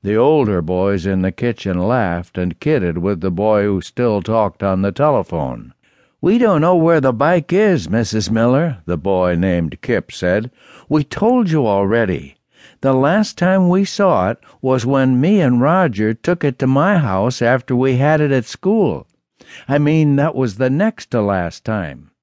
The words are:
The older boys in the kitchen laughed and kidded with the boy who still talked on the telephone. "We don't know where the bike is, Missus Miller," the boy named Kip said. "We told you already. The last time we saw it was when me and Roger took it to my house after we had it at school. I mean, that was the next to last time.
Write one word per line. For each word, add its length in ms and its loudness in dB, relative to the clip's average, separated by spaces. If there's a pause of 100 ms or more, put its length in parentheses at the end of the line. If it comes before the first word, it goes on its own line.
The 120 0
older 460 2
boys 440 -2
in 160 0
the 100 -2
kitchen 440 -4
laughed 640 -2
and 220 -4
kidded 380 -2
with 220 -2
the 120 -4
boy 320 0
who 160 -2
still 420 -2
talked 400 -2
on 200 0
the 100 0
telephone. 840 -2 (480)
"We 140 2
don't 240 2
know 160 2
where 240 4
the 140 2
bike 360 0
is, 380 2
Missus 420 -2
Miller," 540 0
the 140 -4
boy 400 0
named 420 -2
Kip 320 -4
said. 380 -2 (360)
"We 160 0
told 480 0
you 160 2
already. 680 0 (460)
The 100 2
last 460 0
time 320 2
we 160 2
saw 420 0
it 100 -4 (220)
was 240 0
when 340 2
me 220 2
and 220 2
Roger 500 2
took 320 -2
it 140 -2
to 80 -2
my 320 2
house 420 -2
after 340 0
we 220 0
had 240 2
it 120 0
at 120 0
school. 600 -2 (600)
I 120 0
mean, 380 2
that 180 0
was 220 -2
the 120 0
next 440 -2
to 100 0
last 420 -2
time. 460 -8 (120)